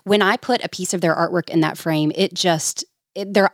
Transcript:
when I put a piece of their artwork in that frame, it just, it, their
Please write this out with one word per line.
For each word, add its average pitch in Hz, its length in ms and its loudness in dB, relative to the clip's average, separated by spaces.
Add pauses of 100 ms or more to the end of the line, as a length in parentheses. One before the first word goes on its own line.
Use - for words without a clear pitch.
when 208 180 2
I 202 140 2
put - 280 -2
a 170 40 -6
piece - 260 -6
of 180 60 -2
their 165 160 2
artwork 170 340 -2
in 165 120 2
that 156 140 0
frame, 151 380 -2
it 190 180 -2
just, 170 520 -2 (320)
it, 202 180 -6
their 196 200 4